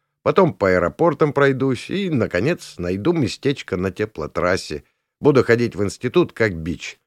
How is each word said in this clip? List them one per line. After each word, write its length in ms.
Потом 320
по 160
аэропортам 600
пройдусь 580
и, 180
наконец, 720
найду 340
местечко 640
на 140
теплотрассе. 920
Буду 220
ходить 320
в 80
институт 500
как 220
бич». 520